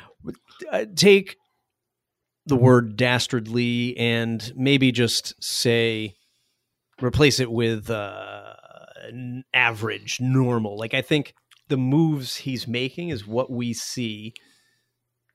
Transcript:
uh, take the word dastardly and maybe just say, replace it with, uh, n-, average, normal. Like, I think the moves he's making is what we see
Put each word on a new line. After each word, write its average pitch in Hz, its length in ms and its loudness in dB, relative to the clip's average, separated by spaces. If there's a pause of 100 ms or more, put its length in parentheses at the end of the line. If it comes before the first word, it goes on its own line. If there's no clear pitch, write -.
(720)
uh, 220 140 -2 (100)
take 196 420 4 (1120)
the 139 100 4
word 120 400 6
dastardly 120 1000 0
and 117 600 -2
maybe 131 360 4
just 113 520 0
say, 113 720 -2 (840)
replace 131 400 4
it 123 120 -2
with, 113 400 0
uh, 101 640 -10 (520)
n-, 123 360 -10 (100)
average, 110 680 -2
normal. 123 580 2
Like, 113 160 -8
I 135 80 0
think 147 320 -2 (340)
the 143 100 0
moves 139 580 2
he's 123 320 -8
making 131 420 -4
is 107 160 -8
what 117 240 -2
we 120 240 -4
see 110 600 -8 (1000)